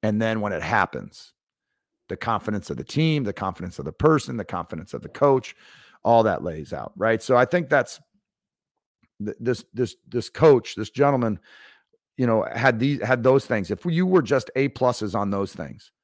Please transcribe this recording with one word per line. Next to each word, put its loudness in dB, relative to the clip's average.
And 0
then -2
when -4
it -4
happens, -2
the -8
confidence -4
of -4
the -8
team, 0
the -4
confidence -8
of -8
the -8
person, 2
the -6
confidence -10
of -10
the -14
coach, 2
all 6
that 0
lays -8
out, -10
right? 0
So 2
I 6
think -2
that's 0
th-, -6
this, -2
this, -4
this -6
coach, 4
this -6
gentleman, 0
you -2
know, 2
had 2
these, 0
had 0
those 4
things. -4
If -6
you 0
were 4
just 0
A 2
pluses -2
on -2
those -4
things -14